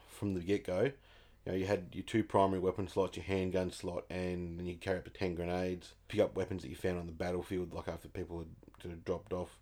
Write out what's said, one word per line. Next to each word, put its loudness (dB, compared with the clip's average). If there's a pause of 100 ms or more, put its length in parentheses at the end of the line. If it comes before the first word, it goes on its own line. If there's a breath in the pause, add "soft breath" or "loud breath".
from 0
the 0
get-go. 2 (520 soft breath)
You -2
know, 2
you 2
had 2
your -6
two 4
primary 6
weapon 2
slots, 0
your -8
handgun 2
slot, -6
and -4
then -4
you -4
carry -2
up -10
to -14
ten -2
grenades. -2 (140)
Pick 4
up 4
weapons -2
that -8
you -8
found 0
on -4
the -8
battlefield, -2
like, -6
after -6
people -6
had -8 (320)
sort -8
of -12
dropped -2
off, -4